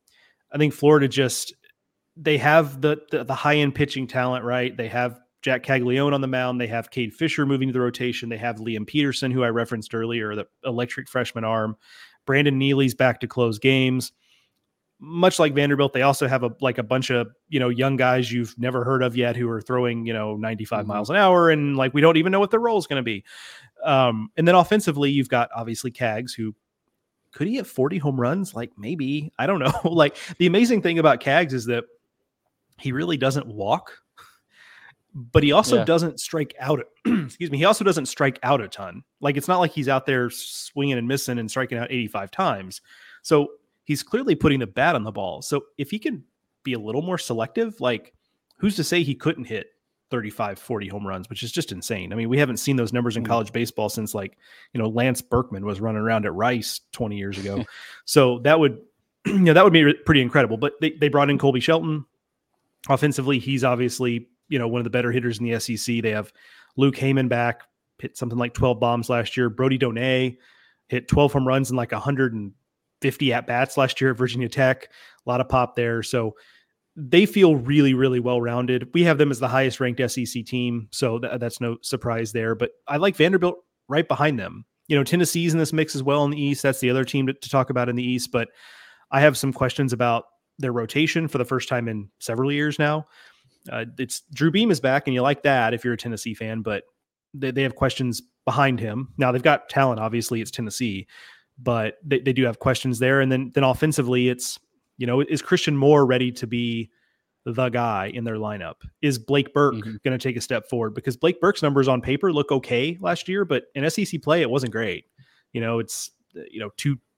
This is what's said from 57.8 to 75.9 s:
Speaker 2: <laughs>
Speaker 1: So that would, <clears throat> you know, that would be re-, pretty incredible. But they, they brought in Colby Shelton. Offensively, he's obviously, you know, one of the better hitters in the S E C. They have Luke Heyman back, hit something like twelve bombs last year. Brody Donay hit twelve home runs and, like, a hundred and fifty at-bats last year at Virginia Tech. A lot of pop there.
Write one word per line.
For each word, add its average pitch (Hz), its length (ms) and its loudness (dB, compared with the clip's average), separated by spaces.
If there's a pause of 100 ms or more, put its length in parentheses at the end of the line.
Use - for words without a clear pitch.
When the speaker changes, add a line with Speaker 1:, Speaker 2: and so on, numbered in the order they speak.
Speaker 2:
<laughs> - 200 -20
Speaker 1:
So 123 340 4
that 147 200 4
would, 139 200 2 (240)
<clears throat> - 220 -20
you 202 140 0
know, 170 140 6
that 175 100 8
would 180 100 8
be 160 100 8
re-, 143 220 4
pretty 147 160 6
incredible. 120 360 2
But 143 240 -2
they, 160 100 0
they 147 180 0
brought 143 220 4
in 139 80 2
Colby 131 200 2
Shelton. 160 460 0 (840)
Offensively, 139 500 0
he's 131 240 -2
obviously, 123 640 -2 (220)
you 139 100 -2
know, 117 80 -2
one 120 140 -2
of - 20 -4
the 113 80 -6
better 120 200 0
hitters 120 280 -2
in 120 60 -4
the 117 80 -2
S 113 140 -4
E 113 100 -4
C. 117 220 -4
They 110 120 -2
have 107 200 -6 (460)
Luke 135 180 4
Heyman 135 320 2
back, 120 340 -2 (360)
hit - 200 -14
something 120 200 -6
like 120 160 -4
twelve 123 260 2
bombs 120 300 0
last 117 260 -2
year. 123 140 2
Brody 127 300 0
Donay 127 580 -2 (520)
hit - 180 -4
twelve 143 260 4
home 131 140 0
runs 131 240 0
and, 131 60 0
like, 120 140 -4
a 110 80 -4
hundred 127 340 0
and 101 180 -10 (500)
fifty 135 300 0
at-bats 120 460 -2
last 135 240 0
year 131 100 4
at 113 60 -4
Virginia 123 320 -2
Tech. 131 400 0 (360)
A - 40 -4
lot 123 100 0
of 127 80 -4
pop 127 280 0
there. 117 280 -2